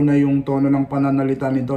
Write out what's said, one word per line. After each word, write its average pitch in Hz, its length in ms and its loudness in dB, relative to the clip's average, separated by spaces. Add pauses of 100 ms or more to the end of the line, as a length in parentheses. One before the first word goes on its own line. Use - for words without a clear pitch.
na 143 80 2
yung 139 320 2
tono 139 240 0
ng 139 160 0
pananalita 135 640 -2
nito 131 260 -2